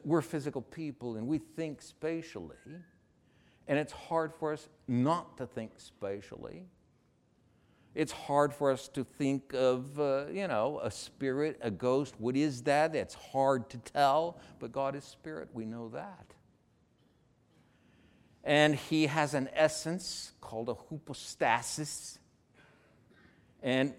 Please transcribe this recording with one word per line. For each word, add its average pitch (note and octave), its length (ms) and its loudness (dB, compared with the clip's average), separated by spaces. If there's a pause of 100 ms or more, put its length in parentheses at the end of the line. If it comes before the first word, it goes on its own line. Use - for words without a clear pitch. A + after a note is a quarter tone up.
we're D3+ 180 4
physical C#3 400 -4
people B2 540 -8
and A2 100 -4
we D3+ 120 0
think D#3 440 -8
spatially, D#3 720 -8 (1080)
and C#3+ 120 2
it's D3+ 140 -2
hard D#3+ 400 -2
for D3+ 200 -4
us D3 160 -8 (180)
not C#3 520 2
to B2+ 80 -6
think A2 320 -8
spatially. G#2 920 -10 (1300)
It's D3+ 180 0
hard C#3+ 420 2
for C#3 160 4
us B2+ 200 0
to C3+ 120 -2
think C3+ 520 0
of, C3 440 2
uh, C#3+ 340 2
you F#3+ 140 -2
know, C3 340 0
a A2+ 120 -2
spirit, C#3 680 -2
a A#2+ 120 -2
ghost. B2+ 460 2
What B2 180 0
is C#3 260 0
that? D3+ 320 4
It's G#2 200 -4
hard C3+ 560 2
to B2 80 -12
tell, C#3+ 600 2 (220)
but A#2+ 100 -8
God C3+ 240 -2
is C#3+ 80 -10
spirit. - 500 -12
We A2+ 120 -6
know A2+ 240 -8
that. E3 460 -12 (2000)
And D3+ 320 6
he D#3 300 2
has D3 280 2
an C3+ 180 0
essence D#3+ 880 0
called A2+ 280 -6
a A#2 60 -2
hypostasis, - 1500 -2 (1400)
and C3 380 2